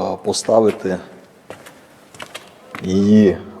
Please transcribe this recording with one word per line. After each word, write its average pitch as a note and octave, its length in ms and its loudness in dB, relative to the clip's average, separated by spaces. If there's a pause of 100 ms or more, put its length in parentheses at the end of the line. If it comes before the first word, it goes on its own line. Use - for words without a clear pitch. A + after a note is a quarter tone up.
(240)
поставити G#2 760 0 (1900)
її G2+ 540 4 (240)